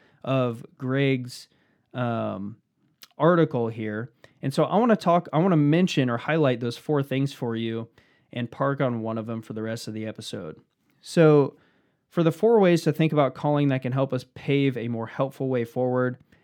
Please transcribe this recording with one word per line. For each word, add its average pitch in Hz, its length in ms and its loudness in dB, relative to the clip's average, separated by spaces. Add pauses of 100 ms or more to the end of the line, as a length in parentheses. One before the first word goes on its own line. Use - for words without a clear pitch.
(220)
of 123 420 -2 (120)
Greg's, 131 720 -2 (460)
um, 110 600 -4 (600)
article 151 520 2
here. 110 440 -8 (300)
And 139 100 -4
so 156 120 2
I - 120 0
wanna 226 180 4
talk, 175 380 0
I 147 60 0
wanna 180 180 4
mention 147 540 2
or 117 80 -2
highlight 147 420 0
those 120 160 -4
four 147 260 -2
things 139 300 -2
for 117 240 -6
you 113 320 -6 (420)
and 120 200 -8
park 139 320 -2
on 120 180 -2
one 113 160 -6
of 110 100 -6
them 113 140 -8
for - 140 -12
the 110 80 -8
rest 113 260 -8
of 107 60 -10
the 110 120 -8
episode. 104 540 -12 (400)
So 151 560 4 (520)
for - 140 -2
the 156 100 2
four 226 280 4
ways 175 220 4
to 156 100 0
think 160 200 2
about 147 220 2
calling 147 340 0
that 131 140 0
can 127 100 -4
help 135 200 -2
us 170 120 -4 (100)
pave 139 420 0
a 117 120 -6
more 113 200 -6
helpful 135 400 -4
way 123 160 0
forward, 127 520 -2 (280)